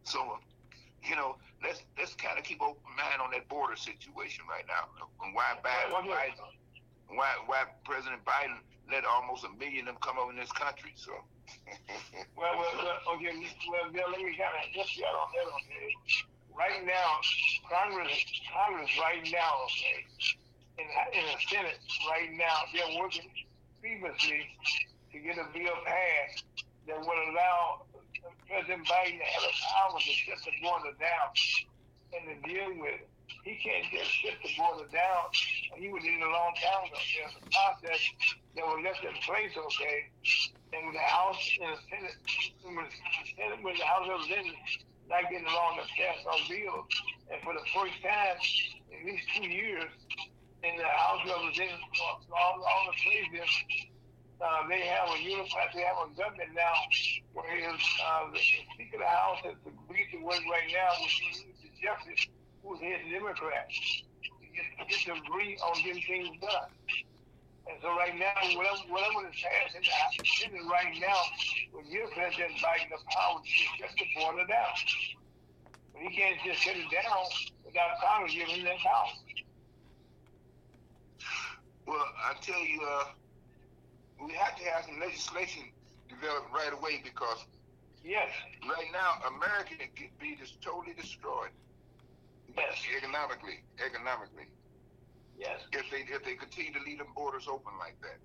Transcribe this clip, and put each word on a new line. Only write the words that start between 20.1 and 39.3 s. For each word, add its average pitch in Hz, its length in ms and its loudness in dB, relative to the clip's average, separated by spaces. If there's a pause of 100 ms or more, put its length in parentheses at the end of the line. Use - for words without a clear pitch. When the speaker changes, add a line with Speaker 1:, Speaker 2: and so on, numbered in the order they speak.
Speaker 2:
in, 156 60 -4 (260)
in - 160 4
the 147 80 0 (120)
Senate 190 280 0 (320)
right 165 240 0
now, 160 400 4
they're 165 280 0
working 180 280 -4 (540)
feverishly 190 640 0 (680)
to 143 80 -14
get 170 160 -4
a 165 160 -2
bill 170 320 0
passed 165 600 2 (440)
that 156 100 -4
would 165 300 0
allow 175 560 4 (640)
President 180 400 -2
Biden 175 320 4
to 156 80 -2
have 165 160 2
the - 160 2
power - 400 4
to - 160 4
shut - 280 0
the - 80 -2 (120)
border 160 320 0
down 160 320 2 (880)
and 508 80 -6
to 453 120 -10 (120)
deal 381 220 -2 (100)
with 147 240 -6
it. - 40 -20 (360)
He 214 180 -8
can't - 300 0
just - 180 -2
shut - 320 2
the - 160 -6
border 160 320 2
down. 175 380 4 (500)
He 190 100 -6
would 196 140 -4
do 165 80 0
it 165 140 2
a 160 80 4
long 170 260 4
time 190 300 4
ago. 147 100 -10
There's 151 400 -2
a - 140 -20
process 180 480 4 (560)
that 165 100 -2
was 160 160 2
left 185 240 -2
in 156 160 -4
place, 196 320 0